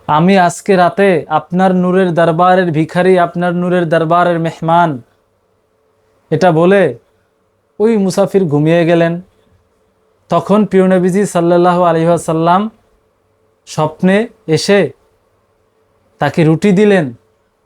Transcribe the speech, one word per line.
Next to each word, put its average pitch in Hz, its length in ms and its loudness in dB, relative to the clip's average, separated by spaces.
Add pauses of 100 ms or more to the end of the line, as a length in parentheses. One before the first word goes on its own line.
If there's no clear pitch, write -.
আমি 170 320 2
আজকে 175 380 0
রাতে 180 320 2 (200)
আপনার 175 460 -2
নূরের 180 400 0
দরবারের 175 560 0
ভিখারি, 180 480 0
আপনার 175 360 -2
নূরের 180 340 -2
দরবারের 165 520 0
মেহমান।" 165 500 -2 (1400)
এটা 165 220 2
বলে 185 300 2 (1000)
ওই 226 160 0
মুসাফির 196 480 0
ঘুমিয়ে 156 400 0
গেলেন। 170 280 0 (1160)
তখন 190 380 0
প্রিয় 190 200 2
নবীজি 185 400 0
সাল্লাল্লাহু 175 560 0
আলাইহি 165 260 0
ওয়াসাল্লাম 170 520 0 (1080)
স্বপ্নে 170 500 -2 (300)
এসে 190 340 0 (1400)
তাকে 151 240 -2
রুটি 160 280 0
দিলেন, 196 340 2 (600)